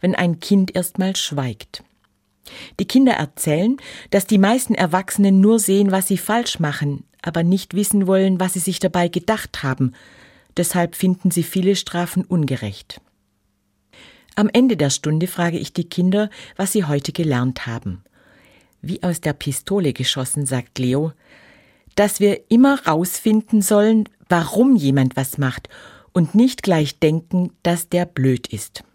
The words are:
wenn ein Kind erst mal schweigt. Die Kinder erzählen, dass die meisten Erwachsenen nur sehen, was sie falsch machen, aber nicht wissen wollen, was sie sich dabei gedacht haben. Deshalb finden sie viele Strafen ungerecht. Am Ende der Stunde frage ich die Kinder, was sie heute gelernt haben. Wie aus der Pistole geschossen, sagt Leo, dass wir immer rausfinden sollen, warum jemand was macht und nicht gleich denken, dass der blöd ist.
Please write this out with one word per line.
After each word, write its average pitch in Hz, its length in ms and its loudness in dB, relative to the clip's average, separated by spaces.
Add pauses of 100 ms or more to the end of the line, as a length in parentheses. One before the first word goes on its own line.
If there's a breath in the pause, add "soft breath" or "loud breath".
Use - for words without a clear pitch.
wenn 180 140 0
ein 170 260 0
Kind 196 340 2
erst - 240 -6
mal 190 180 -2
schweigt. - 680 -8 (960 loud breath)
Die 202 80 -4
Kinder 254 260 4
erzählen, 170 640 -2 (320 loud breath)
dass 202 160 2
die 214 120 4
meisten 220 360 2
Erwachsenen 190 680 2
nur 220 180 6
sehen, 196 320 2
was 190 180 0
sie 185 100 0
falsch 233 400 -4
machen, 143 460 -4 (180)
aber 165 200 -4
nicht 180 320 0
wissen 196 320 0
wollen, 190 340 2
was 185 140 -2
sie 185 60 -4
sich 175 180 -4
dabei 175 300 0
gedacht 175 540 -6
haben. 131 300 -2 (640 soft breath)
Deshalb 170 380 -2
finden 185 360 0
sie 170 120 -2
viele 190 340 0
Strafen 175 480 -4
ungerecht. 131 760 -4 (1400 soft breath)
Am 214 160 2
Ende 247 240 4
der 147 140 2
Stunde 156 360 -2
frage 170 320 -2
ich - 140 -10
die - 160 -6
Kinder, 190 400 0 (280 loud breath)
was 196 160 -4
sie 202 120 0
heute 147 280 -2
gelernt 131 540 -2
haben. 101 360 -8 (800 soft breath)
Wie 156 200 -8
aus 175 180 -4
der 151 120 -4
Pistole 151 600 -4
geschossen, 143 520 -4
sagt 127 340 -6
Leo, 135 340 0 (840 soft breath)
dass 208 260 0
wir 202 300 0
immer 269 360 6
rausfinden 208 760 0
sollen, 214 460 2 (200)
warum 196 480 2
jemand 135 400 2
was 135 220 -6
macht 135 300 -6 (440 loud breath)
und 170 220 0
nicht 247 280 2
gleich 156 360 0
denken, 165 540 0 (100)
dass 170 260 -2
der 175 160 0
blöd 131 440 -2
ist. - 360 -14 (100)